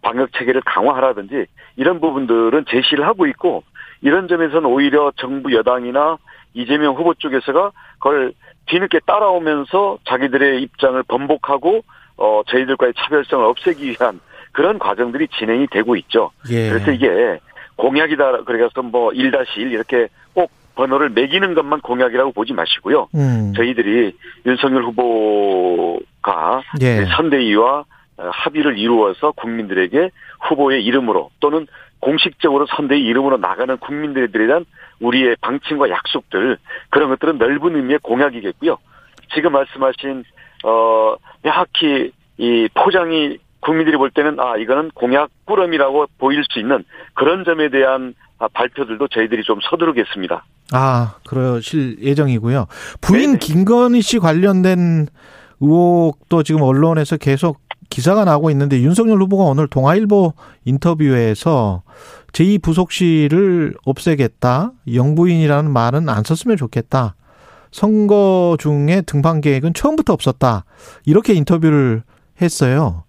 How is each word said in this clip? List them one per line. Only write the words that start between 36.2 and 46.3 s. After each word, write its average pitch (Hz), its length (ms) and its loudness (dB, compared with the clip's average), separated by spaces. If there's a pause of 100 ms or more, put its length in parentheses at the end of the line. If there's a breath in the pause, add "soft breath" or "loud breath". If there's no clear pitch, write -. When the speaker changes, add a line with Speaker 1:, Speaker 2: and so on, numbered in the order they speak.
Speaker 1:
그런 143 200 2
것들은 147 280 -2
넓은 143 380 0
의미의 139 260 0
공약이겠고요. 135 720 -2 (580 soft breath)
지금 156 180 -2
말씀하신, 135 720 -4 (400 loud breath)
어, 113 500 2 (280 loud breath)
명확히 147 680 -2 (240)
이 117 380 0
포장이 165 640 0 (220)
국민들이 156 360 0
볼 135 140 0
때는 147 300 -2
'아, 123 160 -2
이거는 131 380 -2
공약 135 360 0 (160)
꾸러미'라고 151 600 0 (120)
보일 139 300 0